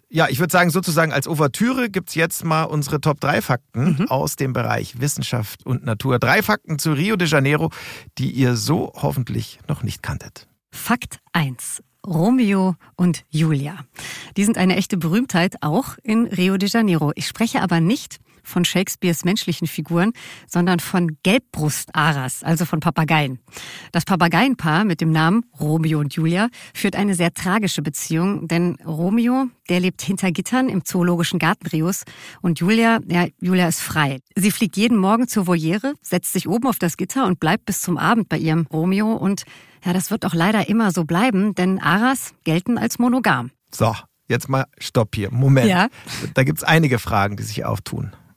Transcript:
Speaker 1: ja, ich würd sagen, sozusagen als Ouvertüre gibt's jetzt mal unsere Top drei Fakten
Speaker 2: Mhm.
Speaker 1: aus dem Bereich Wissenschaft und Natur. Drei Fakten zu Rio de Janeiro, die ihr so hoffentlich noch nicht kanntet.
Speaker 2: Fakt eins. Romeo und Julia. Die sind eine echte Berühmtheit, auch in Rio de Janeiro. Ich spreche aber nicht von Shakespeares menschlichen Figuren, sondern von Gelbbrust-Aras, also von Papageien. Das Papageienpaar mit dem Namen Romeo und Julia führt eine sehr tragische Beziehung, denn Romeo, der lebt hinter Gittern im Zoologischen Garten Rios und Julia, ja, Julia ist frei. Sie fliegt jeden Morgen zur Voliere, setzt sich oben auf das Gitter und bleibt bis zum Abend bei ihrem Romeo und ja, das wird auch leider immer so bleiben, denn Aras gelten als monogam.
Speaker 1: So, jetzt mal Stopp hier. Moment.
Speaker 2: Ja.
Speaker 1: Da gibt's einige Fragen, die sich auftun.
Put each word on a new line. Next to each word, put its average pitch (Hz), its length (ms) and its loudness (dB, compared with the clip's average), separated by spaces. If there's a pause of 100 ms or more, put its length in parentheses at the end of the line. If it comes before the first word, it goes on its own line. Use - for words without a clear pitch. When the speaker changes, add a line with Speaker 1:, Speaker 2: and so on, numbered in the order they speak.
Speaker 1:
ja, 156 200 2
ich 131 100 -2
würd 170 140 0
sagen, 180 180 4
sozusagen 160 420 0
als 135 140 -2
Ouvertüre 214 640 0
gibt's - 240 -6
jetzt 165 300 -2
mal 160 180 0
unsere 147 380 -2
Top 147 200 0
drei 135 220 0
Fakten 131 560 -2
Speaker 2:
Mhm. 196 100 0
Speaker 1:
aus 147 280 -2
dem 131 160 -2
Bereich 113 480 -4
Wissenschaft 123 680 -4
und - 180 -4
Natur. 120 360 0
Drei 175 240 2
Fakten 160 340 -2
zu 156 140 0
Rio 190 240 0
de 175 100 0
Janeiro, 147 440 2 (480)
die 131 120 -2
ihr 123 240 2
so 113 400 -2
hoffentlich 135 720 -4
noch - 160 -6
nicht - 220 -6
kanntet. - 420 -10 (240)
Speaker 2:
Fakt - 480 -4 (140)
eins. 139 500 -4 (240)
Romeo 196 720 2 (180)
und 180 360 0
Julia. 156 500 0 (560)
Die 196 80 2
sind 220 140 2
eine 185 180 4
echte 196 200 -2
Berühmtheit, 180 640 0
auch 165 440 -2
in 226 220 2
Rio 185 300 0
de 196 120 0
Janeiro. 175 480 2
Ich - 100 -6
spreche - 340 -2
aber 175 200 2
nicht 196 380 0 (260)
von 180 200 -2
Shakespeares 180 640 -2
menschlichen 175 400 -2
Figuren, 170 460 0 (340)
sondern 175 340 2
von 170 380 -2 (500)
Gelbbrust-Aras, 143 760 -2
also 160 220 0
von 160 160 -2
Papageien. 151 580 0 (540)
Das 170 120 0
Papageienpaar 175 800 2
mit 180 160 0
dem 160 100 2
Namen 165 340 4 (140)
Romeo 156 420 2
und 143 140 -2
Julia 170 340 2 (260)
führt - 220 -2
eine 196 180 2
sehr 170 200 0
tragische 185 480 -2
Beziehung, 165 640 -2
denn 170 280 0 (100)
Romeo, 226 600 0 (220)
der 180 120 2
lebt 180 220 -2
hinter 190 300 -2
Gittern 254 360 0
im 196 160 -2
Zoologischen 175 540 0
Garten 165 280 0
Rios 160 380 -2 (360)
und 170 200 0
Julia, 226 480 4
ja, 175 180 2 (140)
Julia 180 280 2
ist - 120 -2
frei. 143 380 -2 (160)
Sie 202 160 2
fliegt - 260 -2
jeden 226 200 2
Morgen 220 320 2
zur 190 180 0
Voliere, 180 540 0
setzt - 320 -4
sich - 160 -4
oben 233 200 0
auf 220 100 0
das 170 180 -2
Gitter 214 300 -2
und 180 140 0
bleibt 170 260 0
bis - 140 -4
zum 175 180 -2
Abend 220 300 0
bei 156 100 0
ihrem 160 340 0
Romeo 190 420 0
und 190 280 -2 (420)
ja, 175 80 0
das 180 180 -2
wird 220 160 -4
auch - 80 -2
leider 185 340 2
immer 214 220 2
so 170 140 0
bleiben, 190 500 0
denn 185 240 0
Aras 233 540 0 (120)
gelten 175 340 0
als 226 200 -4
monogam. 214 520 2 (220)
Speaker 1:
So, 113 220 2 (320)
jetzt 123 220 -2
mal 135 180 0 (120)
Stopp - 360 -2
hier. 98 180 -4
Moment. 135 360 6
Speaker 2:
Ja. 185 200 4 (460)
Speaker 1:
Da 131 80 4
gibt's 156 220 -2
einige 156 340 4
Fragen, 104 380 0
die 107 80 -8
sich 107 200 -6
auftun. - 480 -6 (240)